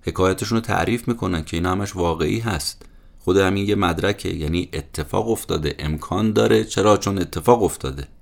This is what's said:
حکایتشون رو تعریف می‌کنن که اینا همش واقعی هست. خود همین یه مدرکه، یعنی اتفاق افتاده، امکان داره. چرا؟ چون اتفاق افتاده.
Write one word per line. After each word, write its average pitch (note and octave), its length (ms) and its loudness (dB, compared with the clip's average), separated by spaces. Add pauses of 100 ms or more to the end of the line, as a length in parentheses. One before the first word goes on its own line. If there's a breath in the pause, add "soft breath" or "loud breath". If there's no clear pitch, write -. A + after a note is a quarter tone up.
حکایتشون F#2+ 560 0
رو A2 60 -2
تعریف G2 440 0
می‌کنن F#2 360 -2
که - 120 -6
اینا F2+ 160 0
همش G2 240 -4
واقعی E2+ 420 0
هست. - 440 -6 (360 soft breath)
خود F#2 180 0
همین G2 320 2
یه G#2 60 2
مدرکه، F#2 540 0
یعنی E2 440 -2
اتفاق - 560 -4
افتاده، D#2+ 500 -2
امکان D#2 540 -2
داره. A2 320 4
چرا؟ G#2 320 4
چون G2 220 -2
اتفاق G2 440 2
افتاده. C#2 460 -4 (140)